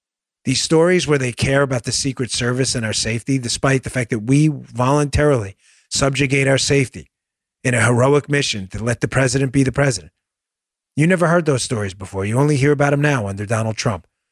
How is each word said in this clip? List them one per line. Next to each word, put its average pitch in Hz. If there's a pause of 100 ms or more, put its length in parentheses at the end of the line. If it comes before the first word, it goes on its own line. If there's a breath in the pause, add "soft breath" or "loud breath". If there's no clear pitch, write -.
(440)
These 131
stories 165
where 147
they 127
care 135
about 127
the 123
Secret 131
Service 123
and 117
our 107
safety, 117
despite 131
the 120
fact 123
that 110
we 139
voluntarily 131 (340 soft breath)
subjugate 139
our 135
safety 127 (540)
in 127
a 113
heroic 131
mission 135
to 101
let 117
the -
president 131
be 135
the 127
president. 120 (840)
You 151
never 180
heard 170
those 135
stories 104
before. 98
You 110
only 147
hear 143
about 143
'em 143
now 139
under 98
Donald 110
Trump, 98 (260)